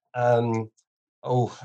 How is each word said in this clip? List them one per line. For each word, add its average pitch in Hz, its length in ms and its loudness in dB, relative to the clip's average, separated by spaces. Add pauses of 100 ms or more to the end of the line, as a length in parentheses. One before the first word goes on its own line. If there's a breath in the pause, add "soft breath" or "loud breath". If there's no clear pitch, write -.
(140)
um, 117 560 0 (540)
oh, 123 400 -2